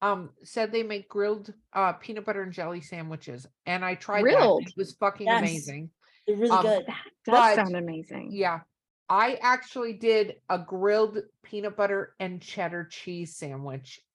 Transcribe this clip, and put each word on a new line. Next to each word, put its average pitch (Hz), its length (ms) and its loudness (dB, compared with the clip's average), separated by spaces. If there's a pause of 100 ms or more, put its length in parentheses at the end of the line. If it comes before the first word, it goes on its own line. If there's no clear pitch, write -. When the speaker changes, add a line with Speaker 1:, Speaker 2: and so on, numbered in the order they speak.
Speaker 1:
um, 190 300 -2 (120)
said 220 300 -4
they 226 100 0
make 208 260 -8
grilled, 208 440 -2 (220)
uh, 190 200 2
peanut 214 300 -12
butter 196 180 -4
and 185 100 -10
jelly 175 280 -8
sandwiches, 156 680 -12 (200)
and 180 180 -2
I 185 120 -2
tried 208 280 0
that. 254 60 6
Speaker 2:
Grilled? 233 380 6
Speaker 1:
It - 80 -18
was - 180 -6
fucking 202 320 -2
Speaker 3:
Yes. 226 140 4
Speaker 1:
amazing. 156 500 -4 (360)
Speaker 3:
They're 208 100 2
really 226 200 4
Speaker 1:
Um, 185 60 6
Speaker 3:
good. 202 240 2
Speaker 2:
That - 180 -12 (200)
does 226 100 2
Speaker 1:
but 233 220 8
Speaker 2:
sound 185 200 2
amazing. 165 560 -8
Speaker 1:
yeah, 175 280 -2 (480)
I 220 280 4
actually 247 580 -2
did 214 540 2
a 180 100 0
grilled 208 600 0 (240)
peanut 208 340 -8
butter 202 420 -2
and 180 240 -8
cheddar 175 420 -6
cheese 170 520 -12
sandwich. 135 640 -12 (140)